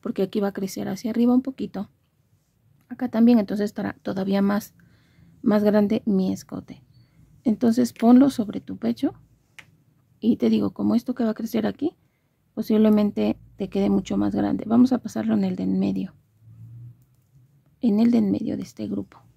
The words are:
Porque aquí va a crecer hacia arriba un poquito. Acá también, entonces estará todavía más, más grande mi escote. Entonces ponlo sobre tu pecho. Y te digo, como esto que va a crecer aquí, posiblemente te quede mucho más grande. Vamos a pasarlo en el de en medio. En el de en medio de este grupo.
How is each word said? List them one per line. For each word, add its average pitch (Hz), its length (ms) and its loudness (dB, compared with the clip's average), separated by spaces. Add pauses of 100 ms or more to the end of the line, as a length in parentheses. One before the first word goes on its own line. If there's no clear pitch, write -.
Porque - 200 -6
aquí 190 200 -2
va 202 80 -2
a 202 40 -10
crecer 202 360 -8
hacia 202 220 -6
arriba 240 220 2
un 254 80 4
poquito. 208 480 -10 (1000)
Acá 254 200 -8
también, 233 300 4
entonces 208 260 -2
estará 202 380 -8
todavía 196 380 -2
más, 202 340 -2 (680)
más 208 220 2
grande 208 420 2
mi 190 280 0
escote. - 500 -14 (640)
Entonces 233 480 2
ponlo 247 360 6
sobre 208 300 -6
tu 190 180 -12
pecho. 240 360 -4 (1120)
Y 214 120 2
te 226 120 0
digo, 202 220 0
como 208 240 -2
esto 240 200 -2
que 240 100 -2
va 220 60 -2
a - 20 -4
crecer 220 340 -4
aquí, 277 300 -6 (560)
posiblemente 214 840 0 (200)
te 196 100 -8
quede 196 220 -2
mucho 196 260 -2
más 202 180 -2
grande. 202 320 -2
Vamos 247 280 4
a 240 60 -2
pasarlo 220 340 -4
en 202 100 0
el 185 140 -4
de 190 60 -6
en 190 160 -2
medio. 190 340 -4 (1700)
En 214 180 2
el 233 100 4
de 233 100 4
en 202 120 0
medio 214 240 -4
de 202 80 -8
este 208 240 -12
grupo. 196 300 -8 (200)